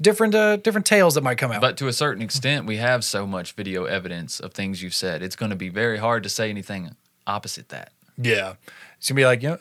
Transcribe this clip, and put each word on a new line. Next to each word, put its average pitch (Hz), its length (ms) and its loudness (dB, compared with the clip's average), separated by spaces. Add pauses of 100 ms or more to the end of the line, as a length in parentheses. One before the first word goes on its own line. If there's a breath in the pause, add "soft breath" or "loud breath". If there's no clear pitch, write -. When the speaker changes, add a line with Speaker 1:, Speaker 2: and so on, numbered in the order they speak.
Speaker 1:
different, 208 340 6
uh, 214 220 6
different 208 280 0
tales 185 300 8
that 147 80 2
might 127 140 0
come 131 160 -2
out. 104 80 -4
Speaker 2:
But 127 160 2
to 135 100 -2
a 120 60 -2
certain 123 280 0
extent, 127 440 -2
we 107 100 -4
have 120 300 0
so 101 200 -2
much 92 280 -6
video 92 320 -4
evidence 87 560 -6
of 90 120 -12
things 98 300 -6
you've 90 120 -6
said. 85 280 -4
It's 92 140 -8
gonna 104 180 -4
be 92 140 -6
very 107 300 -2
hard 113 240 0
to 98 60 -8
say 110 200 -2
anything 98 440 -10 (320)
opposite - 440 -8
that. - 240 -16 (240)
Speaker 1:
Yeah. 104 380 -2 (420 loud breath)
It's - 100 -8
gonna 135 80 -2
be 135 100 6
like, 123 160 4
"Yeah, 156 200 -2